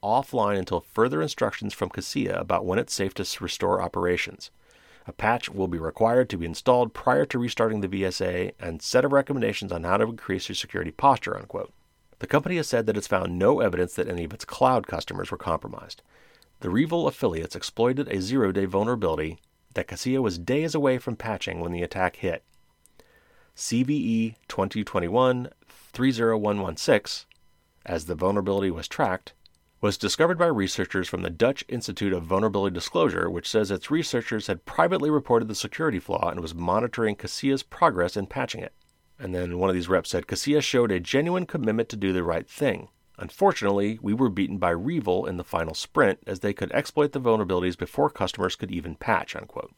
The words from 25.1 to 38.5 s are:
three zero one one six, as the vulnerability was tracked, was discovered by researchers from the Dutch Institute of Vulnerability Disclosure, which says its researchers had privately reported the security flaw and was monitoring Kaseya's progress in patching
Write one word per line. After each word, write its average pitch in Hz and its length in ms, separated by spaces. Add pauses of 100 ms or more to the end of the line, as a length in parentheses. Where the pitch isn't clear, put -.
three - 420
zero 113 260
one 104 240
one 87 160
six, - 500 (600)
as 82 200
the 87 100
vulnerability 98 560
was - 160
tracked, - 460 (460)
was 104 160
discovered 165 400
by 170 100
researchers 98 640
from 90 140
the 90 80
Dutch 117 380
Institute 104 440
of 85 120
Vulnerability 98 500
Disclosure, 87 560
which 87 180
says 107 220
its 92 180
researchers 127 600
had 95 160
privately 165 460
reported 120 360
the 107 80
security 127 460
flaw 85 280
and 87 120
was 82 160
monitoring 104 580
Kaseya's 135 480
progress 92 540
in 98 100
patching 127 360